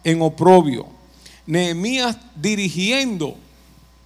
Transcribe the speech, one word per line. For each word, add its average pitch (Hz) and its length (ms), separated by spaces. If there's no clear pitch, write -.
en 165 180
oprobio. 160 640
Nehemías 185 720
dirigiendo 196 1000